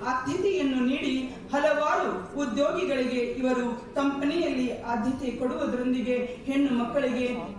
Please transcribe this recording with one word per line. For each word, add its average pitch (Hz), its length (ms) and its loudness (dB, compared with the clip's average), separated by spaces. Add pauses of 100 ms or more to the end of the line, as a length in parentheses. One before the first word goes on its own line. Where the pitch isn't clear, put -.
ಆದ್ಯತೆಯನ್ನು 262 800 0
ನೀಡಿ, 262 500 -2 (160)
ಹಲವಾರು 285 880 2
ಉದ್ಯೋಗಿಗಳಿಗೆ 254 800 0
ಇವರು 240 760 0
ಕಂಪನಿಯಲ್ಲಿ 277 840 0
ಆದ್ಯತೆ 240 560 -2
ಕೊಡುವುದರೊಂದಿಗೆ 247 1080 0
ಹೆಣ್ಣು 269 340 2
ಮಕ್ಕಳಿಗೆ 247 480 0 (320)